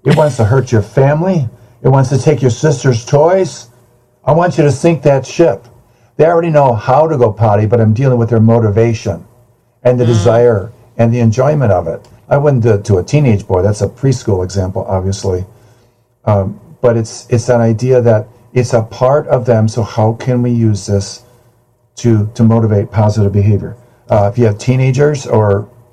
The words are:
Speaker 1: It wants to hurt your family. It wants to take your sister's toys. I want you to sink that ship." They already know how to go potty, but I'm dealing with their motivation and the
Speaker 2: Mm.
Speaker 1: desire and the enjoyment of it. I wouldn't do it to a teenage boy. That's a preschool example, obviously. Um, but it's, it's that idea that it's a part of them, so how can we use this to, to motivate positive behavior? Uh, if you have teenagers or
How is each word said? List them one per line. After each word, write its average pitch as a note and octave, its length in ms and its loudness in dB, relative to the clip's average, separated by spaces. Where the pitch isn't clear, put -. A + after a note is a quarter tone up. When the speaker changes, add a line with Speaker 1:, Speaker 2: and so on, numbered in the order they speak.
Speaker 1:
It C#3 140 2
wants D3+ 200 0
to A2+ 80 0
hurt A#2 260 0
your A2 100 2
family. D3 640 -2
It C#3 60 2
wants C3+ 200 2
to C3+ 80 -2
take C3+ 240 0
your C3+ 80 2
sister's C3+ 560 -2
toys. F3 600 0
I C#3 60 0
want E3+ 260 0
you D#3 60 0
to C#3+ 80 2
sink E3 320 -2
that C#3 240 0
ship." - 400 0
They D3+ 80 4
already E3+ 240 0
know C#3+ 240 2
how C3 340 0
to D3+ 120 -2
go A2+ 120 2
potty, G#2+ 360 0
but A2+ 120 2
I'm G#2+ 140 2
dealing B2+ 240 0
with A#2 140 0
their A2+ 80 2
motivation A2 840 0
and B2 160 2
the A#2+ 60 2
Speaker 2:
Mm. - 20 2
Speaker 1:
desire A2+ 640 2
and A#2 160 2
the B2 60 -2
enjoyment B2+ 520 0
of F2 160 -2
it. - 200 -10
I C#3 100 0
wouldn't C#3+ 260 0
do A2+ 100 2
it G2+ 120 -4
to G2+ 120 2
a F2 60 -2
teenage B2 440 0
boy. F#2 140 0
That's G#2 220 -2
a F#2 40 -4
preschool A2 560 -2
example, F#2 460 -6
obviously. F#2+ 560 -4
Um, G2 340 -2
but A#2 160 2
it's, - 320 -8
it's A#2 180 -2
that A#2+ 140 2
idea A#2 400 0
that A2 260 2
it's B2 200 0
a A2+ 100 2
part C3+ 440 -2
of A#2+ 180 -2
them, A2 220 2
so A2+ 160 -4
how A2 300 -2
can B2 280 -4
we A#2+ 100 -2
use A2 340 -2
this G2+ 380 -4
to, G#2+ 380 0
to A#2+ 80 2
motivate A2 480 2
positive G#2 400 0
behavior? G2+ 440 0
Uh, G2+ 220 2
if A2 60 -6
you A#2+ 80 2
have G2+ 120 0
teenagers C3 680 0
or G#2 440 0